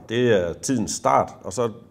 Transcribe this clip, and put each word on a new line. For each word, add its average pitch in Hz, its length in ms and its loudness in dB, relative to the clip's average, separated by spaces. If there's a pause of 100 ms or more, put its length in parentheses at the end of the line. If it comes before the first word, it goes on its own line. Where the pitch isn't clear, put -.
det 120 240 2
er 87 200 2
tidens 107 380 -4
start, 131 400 2 (100)
og 95 120 -12
så 117 180 -2 (200)